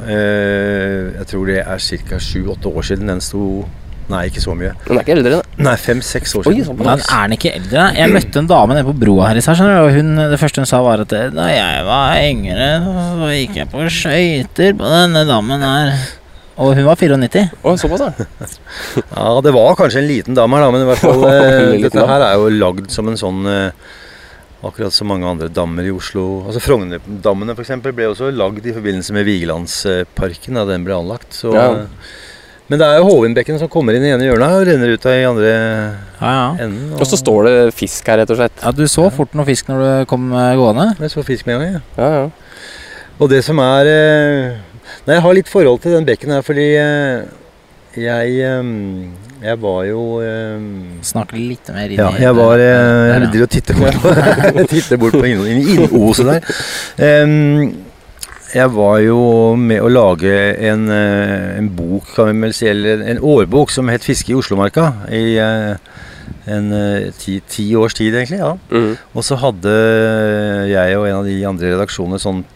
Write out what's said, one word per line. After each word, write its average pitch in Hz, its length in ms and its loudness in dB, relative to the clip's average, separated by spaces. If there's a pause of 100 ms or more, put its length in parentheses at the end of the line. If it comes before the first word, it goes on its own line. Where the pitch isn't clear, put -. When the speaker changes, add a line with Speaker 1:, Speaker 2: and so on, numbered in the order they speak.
Speaker 1:
eh, 101 1120 -2
jeg 95 100 -12
tror 95 160 -4
det 95 160 0
er 92 160 -8
cirka - 400 -6
sju, 92 320 -6
åtte 95 220 -8
år 80 160 -6
siden 98 180 -4
den 92 160 -4
sto. 98 440 -6 (420)
Nei, 92 220 -4
ikke - 100 -8
så 90 160 -4
mye. 90 160 -6 (140)
Speaker 2:
Den 123 100 0
er 113 80 0
ikke 156 140 0
eldre, 123 180 2
da. 180 40 0 (200)
Speaker 1:
Nei, 135 160 2
fem, 120 240 -2
seks - 340 -6
år 95 140 -2
Speaker 2:
Oi, 190 80 4
Speaker 1:
siden. 262 80 0
Speaker 2:
såpass. 127 220 -4
Speaker 3:
Men 139 140 2 (120)
er 104 160 0
den 110 80 -2
ikke - 180 -2
eldre? 110 280 -2 (120)
Jeg 165 160 2
møtte 190 300 0
en 160 80 -2
dame 131 260 4
nede 143 140 0
på 143 100 -2
broa 101 300 4
her 110 80 2
i 117 80 2
stad, 165 140 4
skjønner 196 180 4
du, 165 80 6
og 143 80 6
hun, 151 220 2 (160)
det 147 100 -2
første 147 220 0
hun 127 40 -2
sa 127 160 2
var 113 220 2
at, - 80 -6
eh, 113 160 -2
«Da 160 240 -4
jeg 87 320 0
var 135 320 0
yngre, 123 540 -2 (180)
så 175 480 -4
gikk 110 240 -4
jeg 71 80 -8
på 147 240 -6
skøyter 170 840 0
på 104 100 -4
denne 165 400 2
dammen 123 320 0
her.» 139 320 0 (680)
Og 135 160 4
hun 139 120 2
var 165 120 6
fireognitti. 143 460 2 (180)
Speaker 2:
Å, 175 160 2
såpass, 165 220 -2
ja. 165 260 -4 (360)
Speaker 1:
<laughs> - 520 -8
Ja, 113 260 0
det 139 140 4
var 127 220 6
kanskje 135 240 2
en 147 80 -2
liten 123 260 -4
dam 117 220 4
her 147 80 4
da, 127 80 4
men 131 100 0
i 127 60 2
hvert 127 160 2
fall, 127 200 4
Speaker 2:
<laughs> 135 40 6
En 139 160 6
Speaker 1:
eh, 131 160 4 (160)
Speaker 2:
liten 104 80 0
Speaker 1:
dette 135 160 0
Speaker 2:
dam. 123 80 4
Speaker 1:
her 135 180 4
er 98 80 2
jo 104 160 2
lagd 98 400 -2
som 107 160 -6
en 113 140 -4
sånn, 95 260 -4
eh, 98 240 -2 (920)
akkurat 98 260 -8
som 104 160 -4
mange 92 220 -4
andre 82 240 -4
dammer 85 340 -4
i 95 80 -4
Oslo. 92 540 -6
Altså 110 160 -6
Frognerdammene 101 920 -2
for 117 80 -12
eksempel 127 320 -8
ble 113 160 -2
også 127 240 -6
lagd 104 320 -4
i 117 80 -6
forbindelse 101 400 -6
med 104 140 0
Vigelandsparken 90 1300 -4
da 104 60 -2
den 92 180 -4
ble 95 140 -4
anlagt, 90 340 -10
så, 113 240 -6
Speaker 2:
Ja. 117 220 4
Speaker 1:
eh, - 480 -16 (440)
men 143 100 0
det 156 60 4
er 151 140 4
jo 175 80 6
Hovindbekken 123 520 2
som 156 100 -4
kommer 123 260 0
inn 123 100 2
i 147 80 2
ene 127 140 0
hjørnet 135 320 4
og 190 100 4
renner 127 240 2
ut 110 140 -2
av 127 80 4
i 127 100 2
andre 110 280 2 (680)
Speaker 3:
Ja, 113 140 0
ja. 127 140 0 (180)
Speaker 1:
enden, 120 320 -8
Speaker 2:
Og... 139 100 0
så 208 80 0
står 113 300 2
det 123 80 4 (180)
fisk - 380 -8
her, 110 80 4
rett 113 160 0
og - 20 0
slett. 120 240 -2
Speaker 3:
Ja, 143 120 -2
du 143 120 -2
så 156 300 2
fort 143 180 -4
noe 147 140 -2
fisk 135 240 -2
når 135 80 -2 (240)
du - 80 -2
kom, 127 240 -2
eh, 123 240 2
gående. 131 320 2 (100)
Speaker 1:
Jeg 151 140 -6
så 147 100 -4
fisk 127 220 -6
med 120 80 -2
en 127 80 -2
gang, 185 100 -4
ja. 165 80 -6 (160)
Speaker 2:
Ja, 127 140 2 (140)
ja. 156 40 -6 (920)
Speaker 1:
Og 143 100 4
det 135 120 6
som 156 160 0
er, 135 300 4
eh, 147 680 2 (480)
nei, 143 100 2
jeg 175 80 4
har 180 100 6
litt 190 140 2
forhold 131 320 4
til 170 160 -2
den 160 80 2
bekken 127 260 -2
her, 139 140 0
fordi, 147 320 0
eh, 143 480 0 (720)
jeg, 120 480 -2
ehm, 107 640 -6 (340)
jeg 113 220 -4
var 92 220 -2
jo, 113 180 -4 (160)
ehm, 107 840 -10
Speaker 3:
Snakk 110 300 -6
litt 120 400 -8
mer 101 160 -8
inn 101 80 -6
Speaker 1:
Ja, 101 140 2
Speaker 3:
i 101 100 -4
Speaker 1:
jeg - 0 -
Speaker 3:
det. 127 160 4
Speaker 1:
var, 117 160 6
eh, 123 160 6
Speaker 3:
Der, 120 400 4
ja. 120 120 4
Speaker 1:
jeg 113 120 0
driver 117 160 2
og - 20 -8
titter - 300 -2
bort, 165 880 2
<laughs> 156 80 0
titter 127 220 0
bort 113 160 2
på 135 100 4
inn-, 104 220 0 (100)
inn-, 151 320 4
innoset 113 380 4
der. 156 160 2 (560)
Ehm, 147 800 4 (720)
jeg 127 240 2
var 104 280 4
jo 113 560 4
med 113 260 2
å 117 100 2
lage 95 380 4 (280)
en, 107 300 -2
eh, 101 680 -2
en 107 100 -4
bok, 87 460 -6
kan 110 180 2
vi 110 80 -2
vel 110 140 -2
si, 113 120 -2
eller 104 280 0
en, 107 80 -4
en 117 180 -4
årbok 139 500 2
som 127 180 -2
het 117 140 -2
Fiske - 300 -4
i 135 60 0
Oslomarka, 101 480 0 (260)
i, 113 240 0
eh, 110 400 -2 (720)
en, 104 260 -4
eh, 101 460 -2
ti, 95 280 -8
ti 104 200 -8 (100)
års 113 160 2
tid, 110 220 -2
egentlig, 127 240 -4
ja. 160 160 -4 (160)
Speaker 2:
Mhm. 113 260 0 (180)
Speaker 1:
Og 117 80 -6
så 139 140 -4
hadde 107 320 -2 (1000)
jeg 95 260 2
og 104 120 -2
en 95 80 -2
av 101 100 -4
de 98 180 -4
andre 90 320 -4
redaksjonene 95 420 -6
sånn 95 220 -4 (160)